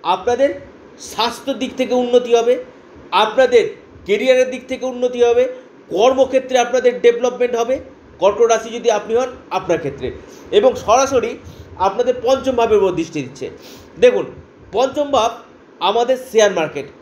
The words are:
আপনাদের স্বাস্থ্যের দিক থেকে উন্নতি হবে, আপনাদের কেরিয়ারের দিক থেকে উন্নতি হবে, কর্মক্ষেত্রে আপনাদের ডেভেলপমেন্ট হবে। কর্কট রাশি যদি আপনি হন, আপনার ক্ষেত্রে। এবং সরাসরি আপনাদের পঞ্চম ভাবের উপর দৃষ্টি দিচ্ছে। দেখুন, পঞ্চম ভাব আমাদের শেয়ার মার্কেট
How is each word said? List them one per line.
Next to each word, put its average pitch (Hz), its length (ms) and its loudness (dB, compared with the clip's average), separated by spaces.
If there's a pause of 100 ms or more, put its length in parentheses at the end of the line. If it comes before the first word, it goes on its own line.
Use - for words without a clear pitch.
আপনাদের 240 580 -2 (380)
স্বাস্থ্যের 233 600 -6
দিক - 180 -6
থেকে 220 160 -2
উন্নতি 247 420 2
হবে, 240 280 2 (480)
আপনাদের 220 580 2 (360)
কেরিয়ারের 254 460 2
দিক - 160 -12
থেকে 254 180 -8
উন্নতি 247 380 -2
হবে, 240 240 2 (420)
কর্মক্ষেত্রে 254 680 2
আপনাদের 240 420 0
ডেভেলপমেন্ট 240 540 0
হবে। 247 240 -2 (400)
কর্কট 202 220 2
রাশি 226 280 2
যদি 220 220 -2
আপনি 208 240 -2
হন, 254 120 0 (220)
আপনার 180 280 -2
ক্ষেত্রে। 120 340 -8 (400)
এবং 214 240 4
সরাসরি 247 600 0 (400)
আপনাদের 233 360 0 (100)
পঞ্চম 262 320 0
ভাবের 220 220 2
উপর 190 140 2
দৃষ্টি 156 300 -6
দিচ্ছে। 120 280 -12 (500)
দেখুন, 202 260 4 (460)
পঞ্চম 269 400 -2
ভাব 226 200 0 (480)
আমাদের 233 380 0 (140)
শেয়ার 208 200 4
মার্কেট 156 340 -4 (160)